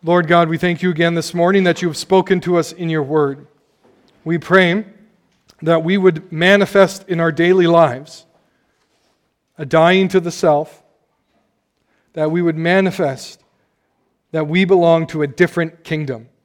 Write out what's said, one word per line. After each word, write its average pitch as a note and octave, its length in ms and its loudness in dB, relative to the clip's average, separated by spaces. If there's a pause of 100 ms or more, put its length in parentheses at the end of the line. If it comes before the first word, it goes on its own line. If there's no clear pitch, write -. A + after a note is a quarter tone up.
Lord E3+ 220 2
God, E3+ 220 2
we E3 100 -4
thank F3 240 -4
you F#3 80 0
again E3+ 240 -2
this E3 200 -6
morning F#3 300 0
that E3+ 180 0
you F3 60 -2
have D3+ 80 -6
spoken F#3 440 0
to F3 160 -2
us E3 160 -2
in E3+ 160 -8
your D#3+ 140 -2
word. C#3 440 -2 (800)
We E3 140 -2
pray F#3 460 2 (760)
that D#3+ 240 0
we F#3 120 0
would F#3 360 0
manifest F#3+ 760 2
in E3+ 120 -4
our E3 100 0
daily F3 360 2
lives D#3 600 0 (1300)
a D#3 80 -12
dying F3 420 2
to F#3 120 0
the E3+ 120 -8
self, D3+ 500 -2 (1300)
that D#3 160 -2
we F3 120 -2
would E3 140 0
manifest E3+ 880 -2 (880)
that D#3 160 -4
we F3+ 160 0
belong E3+ 420 2
to D#3 160 -6
a C#3+ 40 -2
different E3 580 -4
kingdom. C#3 440 -8 (160)